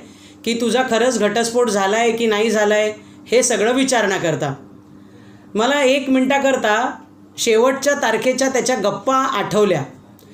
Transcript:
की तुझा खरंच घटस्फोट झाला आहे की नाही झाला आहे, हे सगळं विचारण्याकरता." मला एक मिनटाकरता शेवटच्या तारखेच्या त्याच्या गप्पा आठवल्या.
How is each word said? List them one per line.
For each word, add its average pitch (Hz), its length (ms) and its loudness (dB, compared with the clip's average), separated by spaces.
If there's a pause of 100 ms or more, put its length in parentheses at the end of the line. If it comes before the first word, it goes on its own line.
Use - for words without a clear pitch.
(440)
की 226 160 -2
तुझा 240 300 0
खरंच 226 280 0
घटस्फोट 233 520 0
झाला 196 260 0
आहे 233 160 2
की 233 140 -2
नाही 214 240 0
झाला 208 240 2
आहे, 214 180 0 (340)
हे 240 160 2
सगळं 226 300 0
विचारण्याकरता." 196 840 0 (1000)
मला 262 280 0
एक 269 280 2
मिनटाकरता 262 880 0 (400)
शेवटच्या 262 560 2
तारखेच्या 254 540 0
त्याच्या 254 280 0
गप्पा 202 400 -2
आठवल्या. 202 680 0 (520)